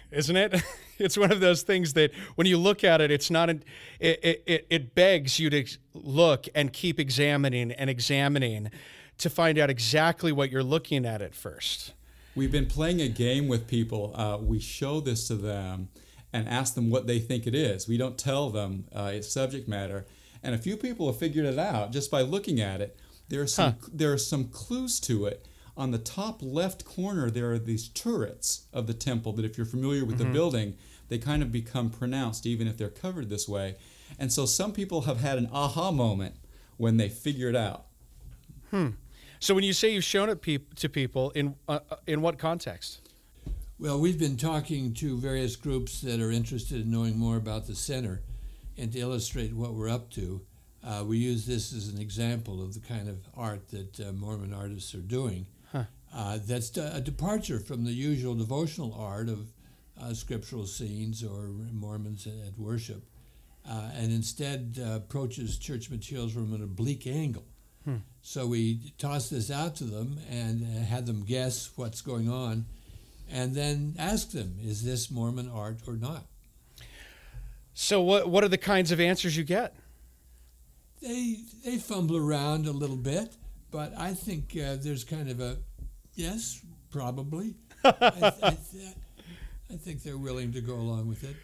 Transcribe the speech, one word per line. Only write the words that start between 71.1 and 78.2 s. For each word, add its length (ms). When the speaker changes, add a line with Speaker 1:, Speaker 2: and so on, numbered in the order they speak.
Speaker 3:
guess 540
what's 240
going 300
on, 340
and 240
then 440
ask 320
them, 320
"Is 220
this 260
Mormon 400
art 360
or 100
not?" 280
Speaker 1:
So 260
what, 300